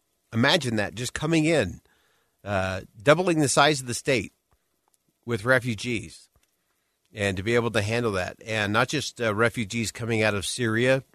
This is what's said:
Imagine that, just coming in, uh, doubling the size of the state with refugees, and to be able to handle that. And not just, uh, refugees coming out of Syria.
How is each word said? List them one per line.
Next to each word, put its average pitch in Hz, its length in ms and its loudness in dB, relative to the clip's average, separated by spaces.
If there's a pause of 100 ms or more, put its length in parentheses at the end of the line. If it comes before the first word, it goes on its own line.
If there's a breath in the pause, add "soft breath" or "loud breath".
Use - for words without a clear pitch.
(340)
Imagine 127 440 2
that, 98 180 -2
just 120 180 -8
coming 156 320 0
in, 123 360 0 (600)
uh, 95 380 -2 (200)
doubling 160 380 4
the 139 100 4
size 147 320 4
of 127 60 -12
the 120 60 -4
state 117 400 -2 (920)
with 117 180 -4
refugees, 117 840 -2 (840)
and 101 240 -2
to 95 60 -6
be 117 120 0
able 117 160 0
to 104 100 0
handle 113 320 -2
that. 92 320 -4
And 107 280 -2
not 120 140 4
just, - 340 -6
uh, 110 140 0
refugees 113 560 -2
coming 113 320 -2
out 107 100 2
of 98 120 -4
Syria. 123 580 0 (120)